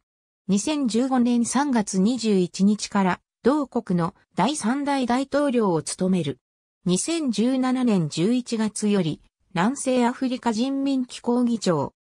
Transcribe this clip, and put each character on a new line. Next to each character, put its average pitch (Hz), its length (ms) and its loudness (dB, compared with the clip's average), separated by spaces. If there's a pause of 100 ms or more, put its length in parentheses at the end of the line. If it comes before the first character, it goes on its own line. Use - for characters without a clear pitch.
(500)
二 196 100 4
千 285 300 -2
十 233 180 0
五 262 140 0
年 240 240 2
三 277 260 0
月 202 300 0
二 240 160 2
十 214 200 2
一 185 280 0
日 208 240 2
か 202 140 0
ら、 180 180 0 (220)
同 285 220 2
国 208 320 -4
の 170 160 -2 (220)
第 254 220 0
三 262 260 -2
代 269 220 -2
大 254 280 -2
統 285 180 2
領 220 200 0
を 160 100 0
務 185 360 -2
め 175 40 0
る。 143 180 -6 (440)
二 180 140 0
千 311 340 -2
十 247 260 0
七 254 280 0
年 185 240 2
十 190 240 0
一 240 240 -4
月 214 320 -2
よ 202 120 2
り、 160 200 -4 (320)
南 214 240 0
西 254 280 0
ア 233 60 2
フ 262 160 -4
リ 247 140 -4
カ 233 100 0
人 269 320 -2
民 269 220 0
機 - 140 -16
構 240 260 0
議 233 140 0
長。 156 340 -2 (220)